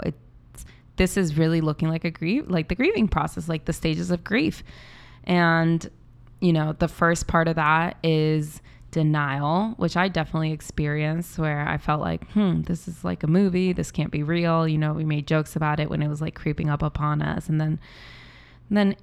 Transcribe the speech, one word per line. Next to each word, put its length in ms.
it's, 640
this 180
is 220
really 240
looking 260
like 160
a 80
grief, 360
like 200
the 80
grieving 320
process, 400
like 180
the 80
stages 380
of 120
grief. 380
And, 680
you 100
know, 220
the 160
first 360
part 220
of 80
that 480
is 580
denial, 840
which 220
I 100
definitely 460
experienced, 840
where 300
I 100
felt 220
like, 320
"Hmm, 300
this 260
is 160
like 200
a 40
movie. 460
This 180
can't 180
be 140
real." 460
You 80
know, 160
we 100
made 240
jokes 300
about 240
it 80
when 120
it 60
was, 140
like, 120
creeping 360
up 120
upon 400
us. 280
And 100
then, 180
then 340